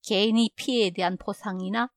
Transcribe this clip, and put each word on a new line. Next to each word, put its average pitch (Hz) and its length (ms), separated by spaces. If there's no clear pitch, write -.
개인이 220 520
피해에 226 360
대한 180 260
보상이나 202 800